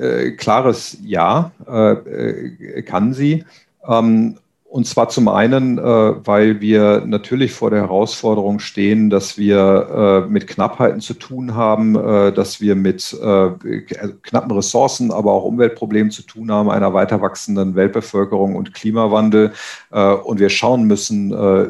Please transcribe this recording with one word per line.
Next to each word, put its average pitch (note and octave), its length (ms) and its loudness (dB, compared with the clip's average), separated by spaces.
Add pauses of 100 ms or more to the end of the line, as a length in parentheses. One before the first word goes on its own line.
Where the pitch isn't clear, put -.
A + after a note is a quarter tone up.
äh, B1 300 -2
klares A#2 720 -2
Ja, G#2 480 0 (160)
äh, A2 240 2
äh, A#1+ 920 -8
kann G#2 320 -2
sie. D3 300 0 (440)
Ähm, A2+ 500 2 (300)
und B2 180 -4
zwar A#2 220 0
zum A2+ 220 2
einen, A#2+ 480 2
äh, - 40 -6
weil A2 760 2
wir G#2 460 4
natürlich A#2 480 -2
vor A2 160 -2
der G#2+ 100 2
Herausforderung G#2 800 0
stehen, G#2 500 0
dass G2 280 -2
wir, G2 920 2
äh, - 20 -10
mit G#2 180 -2
Knappheiten - 520 -2
zu A2+ 140 -12
tun B2+ 420 -12
haben, A2 400 2
äh, G2+ 380 2
dass G2+ 260 -4
wir G#2 160 2
mit, F#2+ 380 -2
äh, G2 360 2 (320)
k-, - 280 -12 (120)
knappen - 300 -4
Ressourcen, A#2+ 600 0
aber G2+ 200 0
auch F#2+ 140 0
Umweltproblemen G#2+ 680 0
zu - 120 -18
tun A2+ 280 -12
haben, G#2 180 2
einer G2 240 0
weiter G2 280 0
wachsenden F#2+ 540 -4
Weltbevölkerung G2 800 -2
und G2 180 -8
Klimawandel. G#2+ 800 2 (380)
Äh, G2 200 2
und G2+ 280 -2
wir G2 100 4
schauen A#2+ 340 0
müssen, G2+ 480 0
äh, G2 380 2